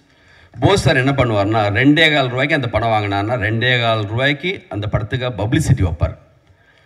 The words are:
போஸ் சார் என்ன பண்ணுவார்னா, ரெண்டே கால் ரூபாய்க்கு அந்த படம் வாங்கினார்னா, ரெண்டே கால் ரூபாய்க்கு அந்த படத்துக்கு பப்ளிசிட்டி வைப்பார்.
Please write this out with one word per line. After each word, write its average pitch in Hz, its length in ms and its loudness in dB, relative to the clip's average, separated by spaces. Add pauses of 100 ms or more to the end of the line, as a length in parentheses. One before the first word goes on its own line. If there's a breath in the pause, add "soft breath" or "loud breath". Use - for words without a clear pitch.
(600 soft breath)
போஸ் 190 220 4
சார் 156 140 2
என்ன 131 160 2
பண்ணுவார்னா, 110 600 0
ரெண்டே 147 420 4
கால் 135 140 2
ரூபாய்க்கு 131 260 -2
அந்த 120 140 -2
படம் 107 200 -2
வாங்கினார்னா, 104 440 0
ரெண்டே 117 480 0
கால் 113 220 0
ரூபாய்க்கு 139 640 -4
அந்த 101 200 -6
படத்துக்கு 127 400 -4
பப்ளிசிட்டி 117 640 0
வைப்பார். - 240 -4 (680 soft breath)